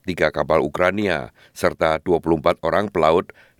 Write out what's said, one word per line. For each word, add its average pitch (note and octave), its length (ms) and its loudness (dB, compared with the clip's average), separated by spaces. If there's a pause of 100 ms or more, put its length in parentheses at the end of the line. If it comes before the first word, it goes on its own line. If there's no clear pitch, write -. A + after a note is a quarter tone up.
tiga E2 240 0
kapal D#2 320 0
Ukraina, F2 720 -2 (180)
serta D#2+ 460 -2
dua E2 240 0
puluh D#2+ 160 0
empat E2 240 0
orang E2 240 0
pelaut E2 480 0 (260)